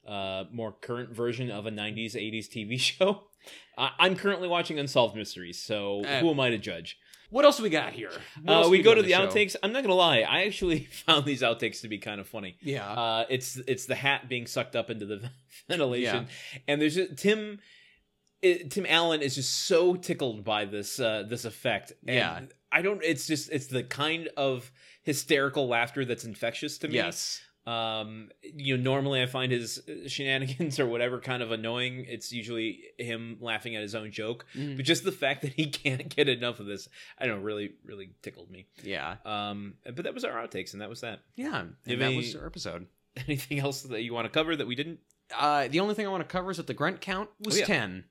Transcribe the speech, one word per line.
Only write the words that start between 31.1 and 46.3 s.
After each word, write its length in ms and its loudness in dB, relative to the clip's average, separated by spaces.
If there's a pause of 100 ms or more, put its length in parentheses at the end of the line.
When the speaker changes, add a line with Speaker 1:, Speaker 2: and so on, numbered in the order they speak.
Speaker 1:
kind 200 -4
of 120 -4
annoying. 560 -4
It's 240 -10
usually 480 -4 (180)
him 420 -8
laughing 360 -6
at 60 -6
his 120 -8
own 160 -8
joke, 340 -6 (120)
Speaker 2:
Mm. 200 -6
Speaker 1:
but 100 -4
just 180 2
the 80 0
fact 300 -2
that 100 -6
he 140 0
<laughs> 40 -8
can't 420 -4
get 160 4
enough 300 -2
of 80 -12
this, 220 -10 (320)
I 60 -2
don't 120 0
know, 60 -6
really, 300 -4 (100)
really 260 -16 (120)
tickled 280 -16
me. 160 -20 (160)
Speaker 2:
Yeah. 420 -6
Speaker 1:
Um, 500 -6 (100)
but 180 -10
that 120 -6
was 100 -8
our 80 -4 (120)
outtakes, 280 -8
and 100 -12
that 60 -10
was 140 -12
that. 180 -10 (160)
Speaker 2:
Yeah, 240 -6
and 140 -12 (100)
Speaker 1:
You 80 -6
have 80 -2
Speaker 2:
that 60 2
Speaker 1:
any 100 0
Speaker 2:
was 180 -4
our 100 -12
episode. 440 -10 (140)
Speaker 1:
<laughs> 140 -20 (120)
Anything 320 -4
else 220 -4
that 200 -6
you 100 -6
wanna 180 -2
cover 260 0
that 100 -4
we 80 -4
didn't? 240 -6 (340)
Speaker 2:
Uh, 360 4
the 100 2
only 160 2
thing 120 -2
I 40 -4
wanna 140 -2
cover 260 -4